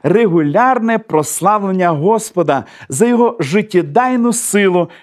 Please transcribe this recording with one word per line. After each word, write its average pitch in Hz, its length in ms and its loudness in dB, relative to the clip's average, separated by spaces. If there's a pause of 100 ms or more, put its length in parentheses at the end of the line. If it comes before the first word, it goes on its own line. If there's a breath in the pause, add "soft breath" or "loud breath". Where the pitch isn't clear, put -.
регулярне 214 960 0
прославлення 185 880 -2
Господа 156 760 -2 (240 loud breath)
за 156 180 2
його 233 320 2
життєдайну 214 960 0
силу, 180 560 0 (140 loud breath)